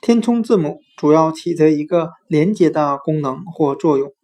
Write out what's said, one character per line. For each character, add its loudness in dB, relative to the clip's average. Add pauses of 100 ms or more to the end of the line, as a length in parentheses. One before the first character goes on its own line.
填 2
充 0
字 0
母 -2 (140)
主 0
要 4
起 -6
着 4
一 -2
个 -2 (160)
连 0
接 2
的 -2
功 -4
能 -6
或 -2
作 0
用。 -4 (100)